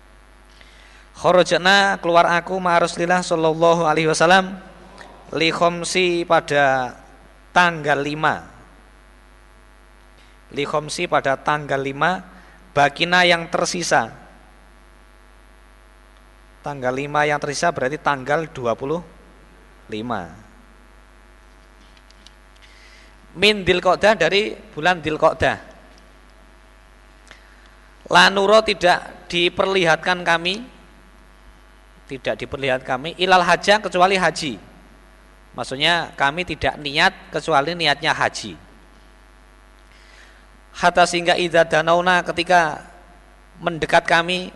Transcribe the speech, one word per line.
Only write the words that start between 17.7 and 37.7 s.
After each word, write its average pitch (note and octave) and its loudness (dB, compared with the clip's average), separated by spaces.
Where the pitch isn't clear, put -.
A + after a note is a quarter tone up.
berarti C3+ -4
tanggal D3 -2
dua A#2 -4
puluh D3+ -6
lima. G#2+ -8
Min G3 2
Dzulqa'dah, F3+ 4
dari G3 0
bulan E3+ -2
Dzulqa'dah. D3+ 0
La F3 6
nuro, G3 4
tidak F3+ -2
diperlihatkan F3 0
kami, F3 -2
tidak B2 -6
diperlihatkan C3 -4
kami, C3+ -6
ilal F#3 4
hajjah, F3+ 2
kecuali F#3 2
haji. D#3 -2
Maksudnya C#3+ -2
kami D3 -2
tidak D3 -6
niat D3+ -2
kecuali D#3 -2